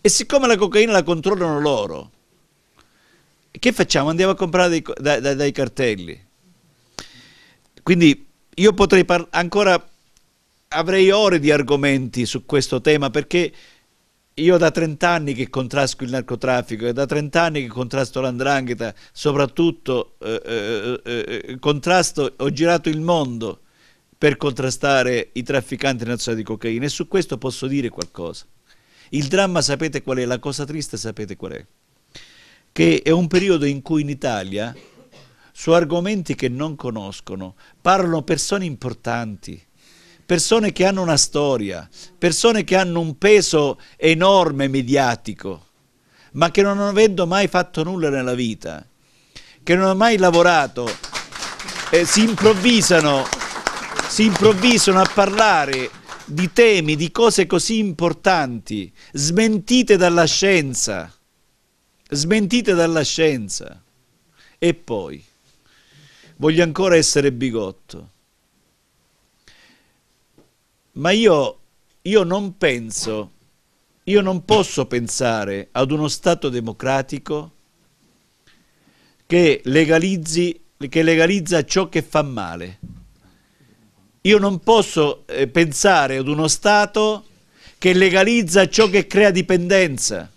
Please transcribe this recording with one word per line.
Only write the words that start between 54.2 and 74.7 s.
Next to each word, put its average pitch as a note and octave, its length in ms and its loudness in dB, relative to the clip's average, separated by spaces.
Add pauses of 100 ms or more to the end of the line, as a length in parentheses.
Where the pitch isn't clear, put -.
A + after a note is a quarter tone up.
improvvisano G3+ 760 4
a F#3 120 2
parlare F#3 800 0 (340)
di D#3+ 280 -4
temi, F#3+ 420 4
di D#3 160 -4
cose A3 360 2
così A3 320 -2
importanti, D#3 1120 -2 (200)
smentite G#3+ 840 2
dalla E3+ 280 4
scienza, C3 880 -2 (960)
smentite G3 640 0
dalla E3 280 2
scienza. C3 800 -4 (720)
E E3+ 180 0
poi, F2 500 -10 (1120)
voglio D#3+ 240 2
ancora E3+ 340 2
essere C#3+ 360 2
bigotto, A2 800 -8 (2750)
ma D3 180 -2
io, F3+ 480 2 (440)
io G3 200 2
non F3+ 340 -4
penso, A2+ 760 -4 (720)
io G3+ 160 2
non F#3 240 -4
posso F#3 420 0